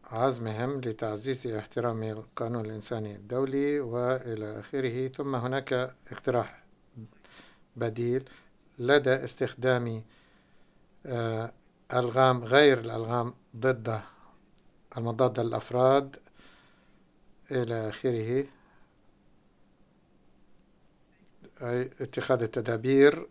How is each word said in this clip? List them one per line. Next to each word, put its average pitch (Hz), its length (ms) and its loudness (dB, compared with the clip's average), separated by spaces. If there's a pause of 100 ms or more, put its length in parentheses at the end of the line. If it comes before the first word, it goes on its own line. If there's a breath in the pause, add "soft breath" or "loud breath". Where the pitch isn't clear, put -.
عزمهم 117 760 -2
لتعزيز 117 640 -6
احترام 113 560 -4
القانون 110 640 -6
الإنساني 107 500 -8
الدولي 135 640 -2
وإلى 120 800 -4
آخره. 127 480 -4
ثم 139 280 -4
هناك 127 600 -2 (160)
اقتراح - 520 -2 (1120 loud breath)
بديل 120 540 -2 (500 loud breath)
لدى 131 340 4
استخدام، 123 920 -2 (1000 soft breath)
آه، 113 480 -4 (400)
ألغام 123 500 4
غير 131 360 8
الألغام 117 540 -4 (220)
ضد 113 460 -2 (960 loud breath)
المضادة 117 460 0
للأفراد 127 720 2 (1400 soft breath)
إلى 117 380 -2
آخره، 123 580 -2 (3250 soft breath)
أي 123 200 -2
اتخاذ 127 640 0
التدابير 131 880 4